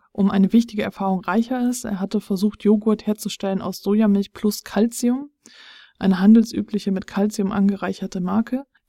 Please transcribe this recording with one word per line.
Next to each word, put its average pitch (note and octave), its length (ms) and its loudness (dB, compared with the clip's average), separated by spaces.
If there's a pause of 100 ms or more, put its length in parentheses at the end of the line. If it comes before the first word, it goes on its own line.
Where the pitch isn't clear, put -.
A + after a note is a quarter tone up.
(120)
um G3 180 2
eine F#3+ 240 2
wichtige A3+ 300 2
Erfahrung F#3+ 380 -2
reicher A#3 460 -2
ist. B3 160 -4
Er G3 160 -6
hatte G3 220 -4
versucht, G#3 420 -4
Joghurt G#3+ 440 2
herzustellen G3+ 540 -4
aus - 200 -10
Sojamilch G3+ 520 2
plus - 300 -4
Calcium, A#3+ 680 -2 (640)
eine F#3+ 220 0
handelsübliche G#3 720 4
mit F#3 160 -4
Calcium G3+ 440 -2
angereicherte G3 720 -2
Marke. A3+ 420 -2 (260)